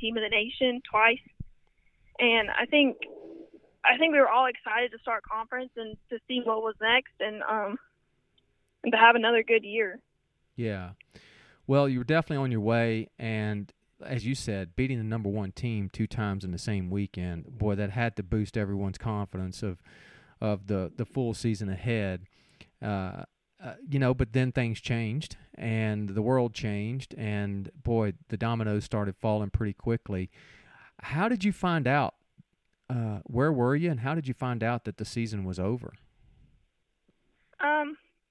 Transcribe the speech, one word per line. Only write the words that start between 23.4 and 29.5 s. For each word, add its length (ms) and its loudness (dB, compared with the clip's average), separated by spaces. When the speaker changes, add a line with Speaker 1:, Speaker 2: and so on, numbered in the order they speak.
Speaker 2:
uh, 100 -12
you 80 2
know, 140 4
but 220 -2
then 180 2
things 260 -2
changed 600 -4
and 560 0
the 120 0
world 300 2
changed 640 -4
and, 540 -4
boy, 300 2
the 80 -6
dominoes 480 0
started 320 -2
falling 320 0
pretty 260 0